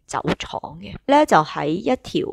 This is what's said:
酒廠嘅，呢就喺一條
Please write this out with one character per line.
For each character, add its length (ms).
酒 180
廠 220
嘅， 140
呢 180
就 120
喺 300
一 360
條 300